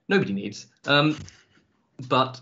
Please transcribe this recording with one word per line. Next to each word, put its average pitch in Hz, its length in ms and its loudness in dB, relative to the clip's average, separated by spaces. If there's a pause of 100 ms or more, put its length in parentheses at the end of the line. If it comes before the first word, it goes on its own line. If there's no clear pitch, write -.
nobody 160 240 2
needs. 101 340 -8 (200)
Um, 147 300 4 (920)
but, 131 340 0